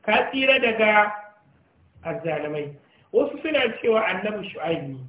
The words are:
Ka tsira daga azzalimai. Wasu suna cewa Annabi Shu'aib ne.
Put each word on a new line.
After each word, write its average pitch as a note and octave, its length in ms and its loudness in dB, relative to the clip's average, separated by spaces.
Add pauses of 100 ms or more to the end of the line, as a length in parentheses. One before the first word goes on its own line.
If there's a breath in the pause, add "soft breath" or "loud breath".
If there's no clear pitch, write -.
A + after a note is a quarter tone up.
Ka A#3 280 2
tsira C4+ 280 2
daga G#3+ 540 4 (880)
azzalimai. D3+ 720 -6 (380 soft breath)
Wasu C#4 260 2
suna D4+ 220 -2 (200)
cewa A3 260 4
Annabi G3 440 -4
Shu'aib D#3 380 -4
ne. C3 100 -10 (100)